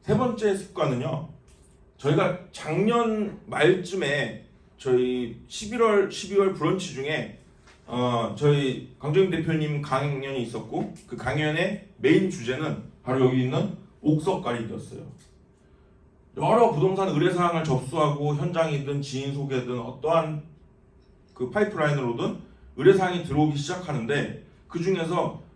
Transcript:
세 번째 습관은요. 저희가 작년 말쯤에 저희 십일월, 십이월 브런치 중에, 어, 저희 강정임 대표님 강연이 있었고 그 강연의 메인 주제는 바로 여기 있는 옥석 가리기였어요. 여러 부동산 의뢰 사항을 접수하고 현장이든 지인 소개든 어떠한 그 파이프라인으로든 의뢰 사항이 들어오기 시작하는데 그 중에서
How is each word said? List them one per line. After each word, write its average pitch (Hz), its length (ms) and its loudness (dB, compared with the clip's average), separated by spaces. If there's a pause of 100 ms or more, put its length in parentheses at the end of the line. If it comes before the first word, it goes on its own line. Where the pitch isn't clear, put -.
세 214 140 2
번째 214 360 0
습관은요. 147 760 -4 (640)
저희가 160 440 2 (120)
작년 214 960 0
말쯤에 147 960 0 (320)
저희 123 720 0
십일월, 214 640 0
십이월 196 400 0
브런치 156 400 -2
중에, 131 460 -6 (480)
어, 120 500 -2
저희 143 600 0
강정임 170 320 2
대표님 151 500 -2
강연이 135 640 -4
있었고 113 500 -6 (140)
그 - 100 -10
강연의 151 800 -2
메인 180 320 4
주제는 131 540 -4 (200)
바로 131 220 2
여기 127 200 4
있는 - 340 -2 (240)
옥석 151 420 2
가리기였어요. 104 560 -8 (1400)
여러 220 360 6
부동산 190 360 2
의뢰 151 240 2
사항을 170 320 2
접수하고 147 680 0
현장이든 147 680 -2
지인 135 320 -6
소개든 127 460 -4
어떠한 156 640 -2 (880)
그 127 160 -6
파이프라인으로든 151 920 0 (360)
의뢰 160 160 8
사항이 180 320 2
들어오기 147 320 2
시작하는데 143 880 -4 (240)
그 170 140 -4
중에서 170 600 -2 (120)